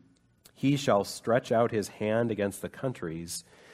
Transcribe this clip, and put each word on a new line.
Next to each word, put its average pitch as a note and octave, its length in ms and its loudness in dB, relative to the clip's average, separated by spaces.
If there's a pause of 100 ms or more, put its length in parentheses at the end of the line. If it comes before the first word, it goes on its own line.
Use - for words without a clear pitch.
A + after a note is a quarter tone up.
(540)
"He C#3 240 0
shall G2+ 260 4
stretch - 480 0
out A#2 200 4
his G#2 160 -2
hand A2+ 420 0
against G2+ 320 -2
the F2 80 -8
countries, E2+ 760 -8 (300)